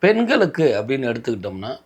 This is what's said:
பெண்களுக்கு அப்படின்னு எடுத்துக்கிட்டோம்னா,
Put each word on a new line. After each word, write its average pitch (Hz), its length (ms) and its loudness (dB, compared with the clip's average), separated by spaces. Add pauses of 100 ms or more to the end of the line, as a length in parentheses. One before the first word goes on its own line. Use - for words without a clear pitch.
பெண்களுக்கு 214 640 2 (120)
அப்படின்னு 127 300 -2
எடுத்துக்கிட்டோம்னா, 107 760 -6